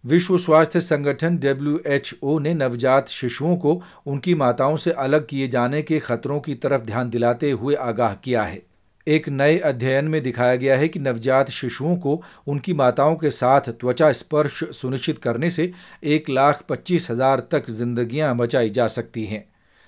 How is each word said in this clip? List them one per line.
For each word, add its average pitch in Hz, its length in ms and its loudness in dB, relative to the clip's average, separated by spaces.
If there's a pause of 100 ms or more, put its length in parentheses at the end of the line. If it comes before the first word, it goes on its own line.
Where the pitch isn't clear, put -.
विश्व 175 320 2
स्वास्थ्य 160 440 4
संगठन 151 560 0
डब्ल्यूएचओ 143 1000 -2
ने 151 140 0
नवजात 131 560 2
शिशुओं 156 480 -2
को 175 240 0 (240)
उनकी 143 300 0
माताओं 135 420 2
से 165 140 -2
अलग 139 360 0
किए 135 200 -4
जाने 123 340 0
के 156 180 0
खतरों 143 400 -4
की 139 160 -6
तरफ 135 260 0
ध्यान 117 280 -4
दिलाते 120 420 0
हुए 127 240 0
आगाह 117 380 -2
किया 117 300 -2
है। 80 200 -8 (440)
एक 156 220 0
नए 143 280 2
अध्ययन 135 480 0
में 156 180 -2
दिखाया 123 320 2
गया 131 220 2
है 147 100 2
कि 160 120 -6
नवजात 131 500 0
शिशुओं 135 460 -4
को 170 280 -2 (240)
उनकी 143 260 -4
माताओं 143 420 2
के 156 140 -2
साथ 131 320 4
त्वचा 123 500 2
स्पर्श 147 520 -2
सुनिश्चित 135 540 -6
करने 123 320 -2
से 175 220 -2 (320)
एक 151 260 0
लाख 139 400 2
पच्चीस 147 420 -2
हजार 127 400 0
तक 143 180 -2
जिंदगियां 120 680 -2
बचाई 120 320 2
जा 113 180 0
सकती 113 380 -6
हैं। 104 240 -10 (380)